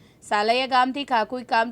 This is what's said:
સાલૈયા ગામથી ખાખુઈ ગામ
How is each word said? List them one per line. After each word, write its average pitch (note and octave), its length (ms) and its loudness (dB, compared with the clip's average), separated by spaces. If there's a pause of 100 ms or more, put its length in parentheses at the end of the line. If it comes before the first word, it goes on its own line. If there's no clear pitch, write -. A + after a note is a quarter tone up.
(220)
સાલૈયા A#3 440 0
ગામથી B3+ 380 0
ખાખુઈ A#3+ 460 -2
ગામ A3+ 220 0